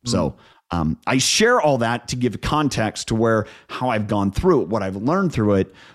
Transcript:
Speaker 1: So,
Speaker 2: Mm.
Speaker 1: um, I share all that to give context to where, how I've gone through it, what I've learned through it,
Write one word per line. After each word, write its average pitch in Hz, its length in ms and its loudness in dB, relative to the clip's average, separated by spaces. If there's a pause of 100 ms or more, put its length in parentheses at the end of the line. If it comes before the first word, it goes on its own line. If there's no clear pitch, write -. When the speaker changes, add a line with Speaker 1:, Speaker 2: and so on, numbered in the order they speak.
Speaker 1:
So, 90 260 0
Speaker 2:
Mm. - 460 -10
Speaker 1:
um, 78 280 -2
I 269 120 0
share 240 420 2
all 147 200 2
that 117 300 -2
to 131 60 -6
give 120 260 -2
context 131 680 -2
to 113 60 0
where, 110 300 2 (220)
how 127 220 -6
I've 107 180 -2
gone 101 240 0
through 170 300 2
it, 80 80 -4
what 107 140 -2
I've 95 120 -6
learned 156 380 -2
through 104 220 2
it, 95 180 0 (220)